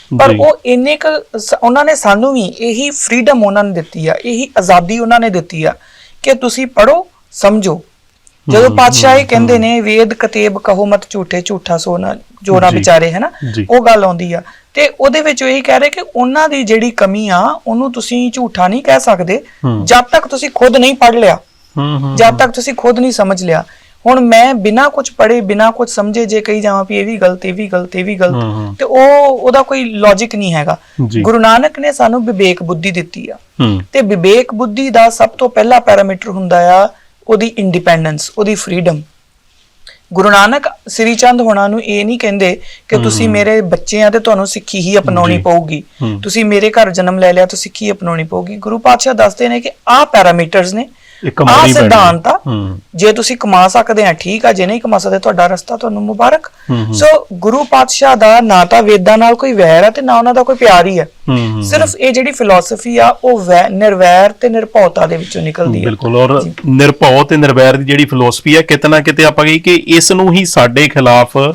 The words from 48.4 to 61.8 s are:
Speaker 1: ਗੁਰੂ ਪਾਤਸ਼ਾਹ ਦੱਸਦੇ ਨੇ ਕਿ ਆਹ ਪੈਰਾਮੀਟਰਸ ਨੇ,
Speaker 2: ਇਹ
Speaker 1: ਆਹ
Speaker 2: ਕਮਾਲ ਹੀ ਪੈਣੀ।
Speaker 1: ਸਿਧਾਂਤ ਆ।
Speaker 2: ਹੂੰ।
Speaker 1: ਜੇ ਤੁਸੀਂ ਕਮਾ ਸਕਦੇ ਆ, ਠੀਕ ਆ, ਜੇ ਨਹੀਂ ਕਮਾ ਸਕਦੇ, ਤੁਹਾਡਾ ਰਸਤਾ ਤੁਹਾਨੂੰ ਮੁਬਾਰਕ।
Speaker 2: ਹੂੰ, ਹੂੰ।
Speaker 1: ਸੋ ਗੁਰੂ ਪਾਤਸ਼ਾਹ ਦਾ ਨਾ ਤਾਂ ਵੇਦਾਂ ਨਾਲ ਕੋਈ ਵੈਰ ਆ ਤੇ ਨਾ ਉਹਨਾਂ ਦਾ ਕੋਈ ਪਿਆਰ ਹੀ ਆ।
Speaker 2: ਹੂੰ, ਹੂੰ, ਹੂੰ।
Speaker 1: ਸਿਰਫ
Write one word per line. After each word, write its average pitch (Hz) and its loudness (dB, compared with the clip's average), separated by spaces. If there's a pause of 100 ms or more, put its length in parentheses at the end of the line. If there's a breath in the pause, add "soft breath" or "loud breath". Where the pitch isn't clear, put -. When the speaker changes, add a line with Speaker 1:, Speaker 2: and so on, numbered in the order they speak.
Speaker 1:
ਗੁਰੂ 214 -8
ਪਾਤਸ਼ਾਹ 247 0
ਦੱਸਦੇ 220 0
ਨੇ 240 -4
ਕਿ 233 -10 (160)
ਆਹ 254 4
ਪੈਰਾਮੀਟਰਸ 180 0
ਨੇ, 226 -8 (340 soft breath)
Speaker 2:
ਇਹ 170 -6
Speaker 1:
ਆਹ - -4
Speaker 2:
ਕਮਾਲ 254 4
ਹੀ 262 2
ਪੈਣੀ। 277 4
Speaker 1:
ਸਿਧਾਂਤ 190 4
ਆ। 320 0
Speaker 2:
ਹੂੰ। 98 -6 (160)
Speaker 1:
ਜੇ 208 2
ਤੁਸੀਂ 240 -4
ਕਮਾ 185 2
ਸਕਦੇ 214 0
ਆ, 175 0
ਠੀਕ 214 -6
ਆ, 233 4
ਜੇ 185 -2
ਨਹੀਂ 220 -4
ਕਮਾ 220 -2
ਸਕਦੇ, 190 -2
ਤੁਹਾਡਾ 185 0
ਰਸਤਾ 190 -6
ਤੁਹਾਨੂੰ 214 -6
ਮੁਬਾਰਕ। 240 -2 (180 soft breath)
Speaker 2:
ਹੂੰ, 117 -4
ਹੂੰ। 110 -8
Speaker 1:
ਸੋ 202 2
ਗੁਰੂ 220 -2
ਪਾਤਸ਼ਾਹ 262 2
ਦਾ 220 6
ਨਾ 190 4
ਤਾਂ 233 2
ਵੇਦਾਂ 208 4
ਨਾਲ 233 4
ਕੋਈ 262 -4
ਵੈਰ 170 4
ਆ 214 4
ਤੇ 247 -4
ਨਾ 247 2
ਉਹਨਾਂ 240 2
ਦਾ 247 2
ਕੋਈ 262 0
ਪਿਆਰ 190 4
ਹੀ 190 -2
ਆ। 156 -2 (240)
Speaker 2:
ਹੂੰ, 127 0
ਹੂੰ, 117 -4
ਹੂੰ। 107 -6
Speaker 1:
ਸਿਰਫ 101 -2